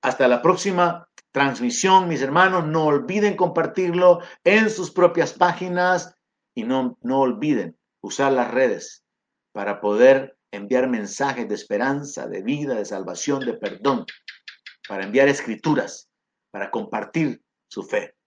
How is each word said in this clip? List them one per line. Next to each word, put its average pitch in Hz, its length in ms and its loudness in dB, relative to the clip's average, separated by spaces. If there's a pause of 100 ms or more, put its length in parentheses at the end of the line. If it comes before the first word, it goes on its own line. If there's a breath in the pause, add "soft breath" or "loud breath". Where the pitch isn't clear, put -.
Hasta 131 260 2
la 123 140 2
próxima 180 680 0 (240)
transmisión, 139 760 2
mis 139 160 -2
hermanos. 175 420 2
No 156 200 0
olviden 175 500 0
compartirlo 175 840 2 (240 loud breath)
en 214 280 4
sus 175 180 -8
propias 170 440 2
páginas 180 840 0 (400)
y 117 80 -6
no, 127 400 -2
no 131 180 0
olviden 123 560 0 (240)
usar 135 300 -2
las 120 180 0
redes 117 540 -2 (480)
para 101 280 -8
poder 120 580 4 (120)
enviar 123 400 -2
mensajes 120 580 -4
de 104 60 -4
esperanza, 123 760 -4
de 95 140 -10
vida, 139 320 -4
de 104 120 -4
salvación, 101 600 -6
de 117 80 -4
perdón, 107 520 -4 (840)
para 95 140 -8
enviar 123 240 2
escrituras, 139 800 -4 (400)
para 101 220 -10
compartir 110 720 -4 (240)
su 98 160 -12
fe. 104 320 -6 (120)